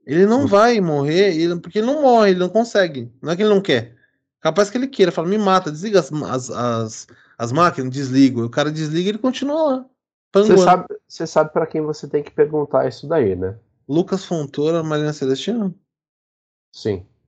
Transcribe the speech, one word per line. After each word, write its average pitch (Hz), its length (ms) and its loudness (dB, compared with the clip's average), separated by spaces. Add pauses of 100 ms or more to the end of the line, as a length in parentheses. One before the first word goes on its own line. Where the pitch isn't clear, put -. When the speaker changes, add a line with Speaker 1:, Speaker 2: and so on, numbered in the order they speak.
Speaker 1:
Ele 170 220 4
não 247 160 2
Speaker 2:
Hum. 269 40 2
Speaker 1:
vai 220 320 4
morrer, 160 560 2
ele, 170 240 0
porque 175 200 -6
ele 220 80 0
não 302 160 -2
morre, 226 280 6
ele 180 80 0
não 180 100 -2
consegue. 180 600 -2 (100)
Não 143 100 -4
é 175 40 -2
que 180 60 -2
ele 214 120 4
não 196 80 2
quer. 120 340 -2 (440)
Capaz 185 300 0
que 247 80 -4
ele 262 100 -4
queira, 190 240 2
fala, 165 160 -4
"Me 202 120 0
mata, 190 320 0
desliga 190 280 0
as, 147 140 -2
as, 127 380 -6
as, 113 560 -4 (300)
as 117 140 -6
máquinas", 143 380 0
desliga. 127 560 2
O 117 40 -6
cara 147 220 -2
desliga 156 360 -4
e - 20 -2
ele 220 80 -4
continua 269 460 -2
lá, 269 160 0
Speaker 2:
Cê 254 80 -18 (440)
Speaker 1:
panguando. 202 300 6
Speaker 2:
sabe, 180 240 4 (220)
cê - 180 -10
sabe 156 260 0
pra 165 140 -2
quem 160 160 -4
você 151 260 -8
tem 147 140 -2
que 151 80 -12
perguntar 147 580 0
isso 131 200 -10
daí, 131 280 0
né? 92 200 -6 (340)
Speaker 1:
Lucas 185 340 -2
Fontoura, 160 600 -4
Marina 151 280 -2
Celestino? 160 640 -4 (1000)
Speaker 2:
Sim. 98 320 -6 (240)